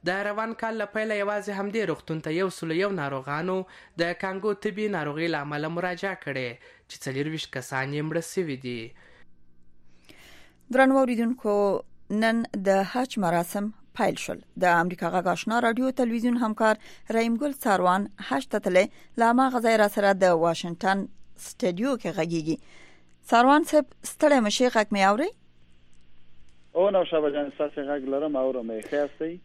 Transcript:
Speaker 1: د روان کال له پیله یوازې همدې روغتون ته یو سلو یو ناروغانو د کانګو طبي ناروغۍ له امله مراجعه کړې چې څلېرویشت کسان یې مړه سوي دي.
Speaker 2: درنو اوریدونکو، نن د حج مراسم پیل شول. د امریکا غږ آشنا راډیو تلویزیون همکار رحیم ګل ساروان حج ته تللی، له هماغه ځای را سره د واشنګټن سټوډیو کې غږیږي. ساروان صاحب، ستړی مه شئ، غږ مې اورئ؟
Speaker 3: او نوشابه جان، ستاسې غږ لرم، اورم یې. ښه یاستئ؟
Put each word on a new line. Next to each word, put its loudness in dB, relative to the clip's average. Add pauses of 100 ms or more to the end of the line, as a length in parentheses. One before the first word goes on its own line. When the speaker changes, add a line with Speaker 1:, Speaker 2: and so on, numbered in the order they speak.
(100)
Speaker 1:
د -2
روان -6
کال -6
له -4 (100)
پیله -2
یوازې -4
همدې -4
روغتون -6
ته -8
یو -2
سلو -4
یو 0 (100)
ناروغانو -4 (420)
د 0
کانګو -4
طبي -4
ناروغۍ -2
له -2 (100)
امله -4
مراجعه -4 (100)
کړې -6 (400)
چې -16
څلېرویشت -6
کسان -6
یې -4
مړه -2
سوي -6
دي. -8 (1900)
Speaker 2:
درنو 6
اوریدونکو، 0 (280)
نن 0 (280)
د 2 (240)
حج -4
مراسم 0 (320)
پیل 2
شول. -8 (240)
د 2
امریکا 2
غږ 0
آشنا 0
راډیو 0
تلویزیون 0
همکار 2 (300)
رحیم 0
ګل -2 (120)
ساروان 2 (220)
حج -2
ته -2
تللی، 4 (340)
له 4
هماغه 4
ځای 4
را 4
سره 2
د 2 (200)
واشنګټن 0 (460)
سټوډیو -2
کې -6
غږیږي. -2 (720)
ساروان 6
صاحب، 4 (280)
ستړی 6
مه 0
شئ، 4
غږ 2
مې 4
اورئ؟ 0 (1400)
Speaker 3:
او 4
نوشابه 2
جان، -4
ستاسې -4 (100)
غږ -4 (140)
لرم، -2
اورم -2
یې. -6
ښه -6
یاستئ؟ -4 (120)